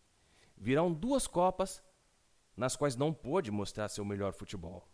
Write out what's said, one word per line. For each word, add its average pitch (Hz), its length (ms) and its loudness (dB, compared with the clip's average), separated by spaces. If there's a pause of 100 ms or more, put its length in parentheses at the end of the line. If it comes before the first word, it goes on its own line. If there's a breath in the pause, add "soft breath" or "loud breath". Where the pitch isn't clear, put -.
(560 soft breath)
Virão 143 360 2
duas 233 340 0
Copas 185 560 0 (760)
nas 127 200 0
quais 143 200 2
não 143 160 2
pôde 147 380 0
mostrar 104 380 -2
seu - 160 -6
melhor 101 280 0
futebol. 92 600 -12